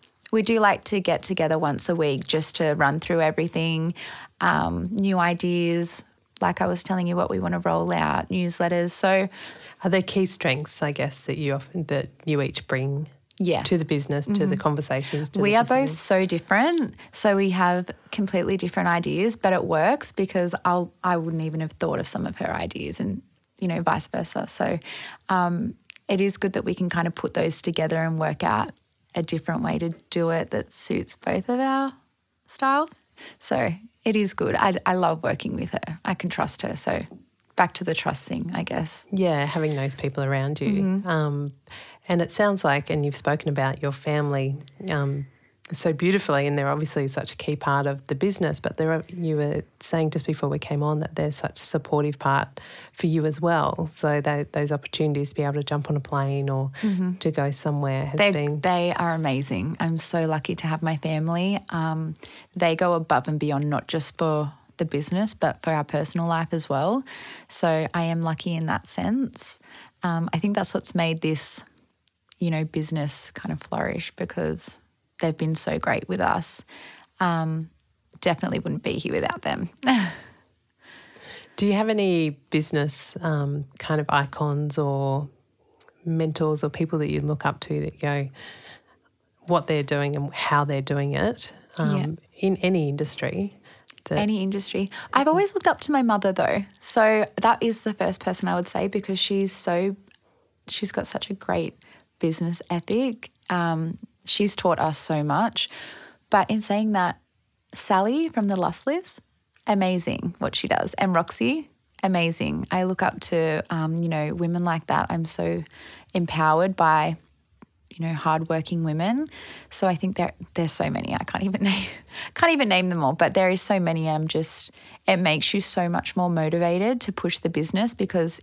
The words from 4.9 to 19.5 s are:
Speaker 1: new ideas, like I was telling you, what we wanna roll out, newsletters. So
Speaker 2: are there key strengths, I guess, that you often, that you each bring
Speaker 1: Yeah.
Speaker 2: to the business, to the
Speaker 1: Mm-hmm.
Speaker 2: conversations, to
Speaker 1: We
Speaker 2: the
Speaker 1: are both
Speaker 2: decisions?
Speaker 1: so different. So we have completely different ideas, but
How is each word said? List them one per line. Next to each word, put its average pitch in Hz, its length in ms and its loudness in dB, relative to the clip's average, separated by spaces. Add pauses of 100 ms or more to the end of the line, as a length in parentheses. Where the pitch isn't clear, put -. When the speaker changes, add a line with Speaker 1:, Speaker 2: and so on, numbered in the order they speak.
Speaker 1:
new 196 280 2
ideas, 170 840 0 (360)
like 175 200 0
I 180 60 2
was 175 160 -2
telling 185 240 0
you, 175 100 0
what - 140 0
we 190 80 0
wanna 175 220 0
roll 170 320 0
out, 160 360 0
newsletters. 175 640 0
So 190 380 4 (560)
Speaker 2:
are 185 60 0
there 185 120 4
key 185 240 2
strengths, 147 560 0
I 151 100 2
guess, 143 300 -4
that 139 160 -4
you 143 160 0
often, 147 300 -6
that 135 240 -2 (180)
you 147 160 2
each - 240 -6
bring 139 400 -2 (320)
Speaker 1:
Yeah. 180 240 2
Speaker 2:
to 180 160 2
the 160 60 -2
business, 147 420 -2
to - 60 0
the 202 140 2
Speaker 1:
Mm-hmm. - 140 2
Speaker 2:
conversations, 147 720 -2
to 190 100 -2
Speaker 1:
We 202 100 4
Speaker 2:
the 208 80 6
Speaker 1:
are 233 40 8
both 254 240 2
Speaker 2:
decisions? 254 140 -2
Speaker 1:
so 190 260 4
different. 220 680 2 (180)
So 202 240 4
we 196 140 4
have 180 380 2 (220)
completely 190 460 0
different 175 320 -2
ideas, 175 480 0
but 190 160 4